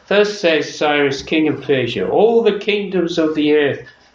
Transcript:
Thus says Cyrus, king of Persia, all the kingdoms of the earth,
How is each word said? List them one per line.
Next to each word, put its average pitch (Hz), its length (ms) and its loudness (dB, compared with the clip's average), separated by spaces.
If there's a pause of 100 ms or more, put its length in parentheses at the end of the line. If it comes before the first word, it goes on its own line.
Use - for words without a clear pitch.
Thus 202 320 0
says 156 340 0
Cyrus, 147 480 0
king 156 280 0
of - 140 -4
Persia, 123 440 -2
all 220 360 4
the 208 160 2
kingdoms 190 580 -2
of 156 180 0
the 151 220 2
earth, 143 240 0 (340)